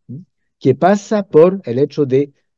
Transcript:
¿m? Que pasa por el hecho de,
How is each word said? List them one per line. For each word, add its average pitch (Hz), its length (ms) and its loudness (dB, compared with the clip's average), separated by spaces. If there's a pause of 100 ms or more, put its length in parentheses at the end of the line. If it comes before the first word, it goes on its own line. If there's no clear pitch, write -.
¿m? 147 160 -18 (340)
Que 131 160 0
pasa 202 540 -2
por 180 380 2
el 120 140 -6
hecho 147 260 -2
de, 139 260 -2 (260)